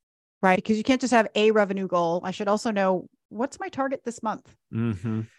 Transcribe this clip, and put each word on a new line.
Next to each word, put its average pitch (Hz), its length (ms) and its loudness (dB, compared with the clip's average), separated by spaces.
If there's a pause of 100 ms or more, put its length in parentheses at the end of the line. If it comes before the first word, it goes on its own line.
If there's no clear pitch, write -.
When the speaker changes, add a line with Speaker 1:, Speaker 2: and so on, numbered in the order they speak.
(420)
Speaker 1:
right? 185 140 6
Because 214 220 0
you 220 60 -4
can't 262 180 2
just 254 100 -2
have 226 240 4
a 214 160 6
revenue 196 360 0
goal. 175 360 0
I 185 80 -4
should 208 160 -6
also 214 240 0
know, 190 380 0 (180)
what's 226 320 -6
my 381 80 -8
target 269 380 -6
this - 180 -8
month? - 320 -8 (180)
Speaker 2:
Mm-hmm. 110 480 -4 (180)